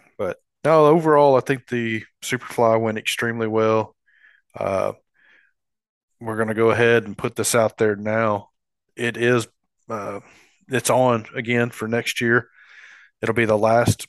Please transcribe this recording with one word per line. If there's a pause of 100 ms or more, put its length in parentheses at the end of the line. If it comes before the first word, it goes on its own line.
(180)
But (280)
no,
overall,
I
think
the (200)
Superfly
went
extremely
well. (600)
Uh, (1300)
we're
gonna
go
ahead
and
put
this
out
there
now. (460)
It
is, (420)
uh, (480)
it's
on (100)
again
for
next
year. (720)
It'll
be
the
last